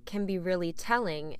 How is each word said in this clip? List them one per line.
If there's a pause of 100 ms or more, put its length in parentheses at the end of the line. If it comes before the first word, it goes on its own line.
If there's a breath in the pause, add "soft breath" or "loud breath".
can
be
really
telling